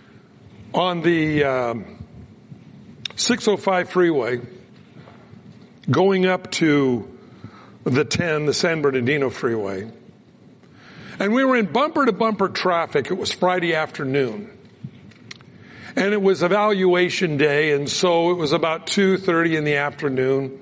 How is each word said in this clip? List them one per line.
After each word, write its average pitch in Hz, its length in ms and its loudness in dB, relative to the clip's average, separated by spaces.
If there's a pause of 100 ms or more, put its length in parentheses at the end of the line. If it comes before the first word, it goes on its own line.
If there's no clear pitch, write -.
(760)
on 175 280 0
the, 156 420 2
um, 120 400 -2 (1300)
six - 320 -2
oh 208 100 2
five 180 320 0
freeway 135 520 2 (1500)
going 185 380 2
up 185 260 -2
to 139 540 2 (800)
the 139 200 2
ten, 156 420 -2
the 143 80 2
San 165 280 0
Bernardino 135 480 2
freeway. 107 580 -4 (1300)
And 196 120 0
we 262 120 2
were 262 120 2
in 220 100 2
bumper 277 380 0
to 233 80 2
bumper 202 360 0
traffic. 165 600 -2
It 185 60 -2
was - 140 -6
Friday 180 440 0
afternoon. 135 760 -2 (1500)
And 196 160 0
it 208 100 0
was 190 220 2
evaluation 180 920 2
day, 151 360 2
and 143 160 -2
so 170 420 2
it 180 60 0
was 156 160 -2
about 160 340 -2
two 190 300 2
thirty 165 400 0
in 151 80 -2
the 147 120 0
afternoon. 135 840 -2